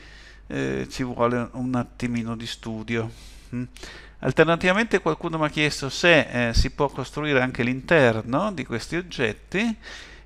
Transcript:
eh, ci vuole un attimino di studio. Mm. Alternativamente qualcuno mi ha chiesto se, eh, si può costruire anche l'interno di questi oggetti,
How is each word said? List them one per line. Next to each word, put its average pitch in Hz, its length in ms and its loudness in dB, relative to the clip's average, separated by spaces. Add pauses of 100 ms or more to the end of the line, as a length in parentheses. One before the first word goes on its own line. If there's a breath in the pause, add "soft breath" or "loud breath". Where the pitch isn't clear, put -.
(460 loud breath)
eh, 131 440 -4
ci - 140 -6
vuole 120 500 0
un 127 200 -4
attimino 117 600 -4
di 113 100 -10
studio. 113 640 -4 (460 loud breath)
Mm. 123 80 -4 (560 loud breath)
Alternativamente 185 800 2
qualcuno 160 380 -2
mi 156 80 2
ha 147 40 0
chiesto 147 400 0
se, 127 600 4
eh, 117 60 -4
si - 160 4
può 143 180 0
costruire 147 500 0
anche 127 220 0
l'interno 131 920 4
di 151 140 -6
questi 120 300 -6
oggetti, 180 800 -2 (480 loud breath)